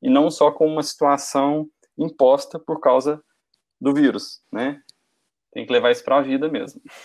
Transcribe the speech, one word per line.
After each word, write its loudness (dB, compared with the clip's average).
e -4
não 4
só 2
como 0
uma -4
situação -2
imposta 0
por -8
causa 0
do -2
vírus, -2
né? -6
Tem -10
que -6
levar 4
isso -2
pra 2
vida -2
mesmo. -8